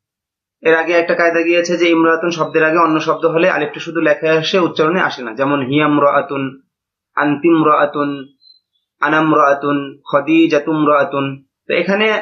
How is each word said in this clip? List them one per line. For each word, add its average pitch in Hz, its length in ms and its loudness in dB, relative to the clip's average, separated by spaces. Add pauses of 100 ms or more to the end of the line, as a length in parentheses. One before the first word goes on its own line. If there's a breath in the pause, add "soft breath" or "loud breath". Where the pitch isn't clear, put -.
(640)
এর 165 140 4
আগে 160 160 -2
একটা 170 220 0
কায়দা 170 280 2
গিয়েছে 170 340 0
যে 170 140 0
ইমরাতুন 165 400 2
শব্দের 156 340 -2
আগে 156 140 2
অন্য 160 220 2
শব্দ 156 260 -2
হলে 165 240 2
আলিফটা 147 300 -4
শুধু 165 200 -6
লেখায় 156 380 0
আসে, 160 200 -2
উচ্চারণে 160 420 0
আসে 147 220 -4
না। 117 120 -8
যেমন 139 320 0
হিয়াম 147 340 0
রাআতুন, 139 420 0 (720)
আনতিম 147 480 2
রাআতুন, 147 460 0 (920 soft breath)
আনাম 156 320 0
রাআতুন, 143 420 2 (280)
খদিজাতুম 156 720 0 (100)
রাআতুন। 143 380 0 (380)
তো 147 100 -6
এখানে 196 320 0 (160)